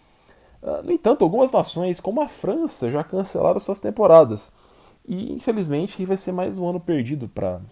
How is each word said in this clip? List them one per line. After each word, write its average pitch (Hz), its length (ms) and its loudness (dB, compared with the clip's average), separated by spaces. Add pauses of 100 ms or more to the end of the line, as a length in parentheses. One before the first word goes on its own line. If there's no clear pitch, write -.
(640)
Ah, - 180 -6
no - 100 -4
entanto, 208 320 2
algumas 247 280 2
nações, 180 480 -2
como 226 220 -4
a 285 80 -2
França, 233 600 -4
já 147 140 -2
cancelaram 185 560 0
suas 196 220 -8
temporadas. 165 720 6 (540)
E, - 280 -8
infelizmente, 190 720 -4
vai 190 120 -2
ser 190 140 -8
mais 190 260 -4
um 175 100 -4
ano 180 120 -4
perdido 143 480 -4
pra 92 320 -6 (120)